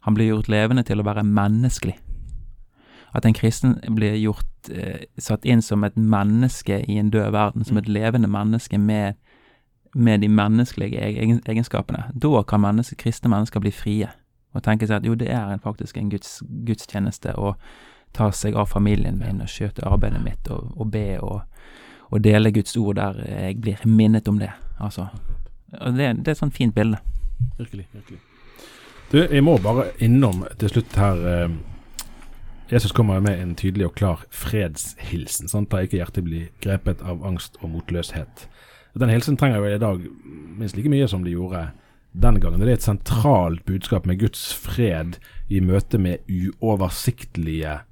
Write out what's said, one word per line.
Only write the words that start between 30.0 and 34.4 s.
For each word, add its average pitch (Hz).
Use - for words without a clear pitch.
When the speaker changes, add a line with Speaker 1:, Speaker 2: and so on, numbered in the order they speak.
Speaker 2:
til 104
slutt -
her, 90
eh, 87
Jesus 110
kommer 104
med 98
en 87
tydelig 95
og -
klar 92
fredshilsen, -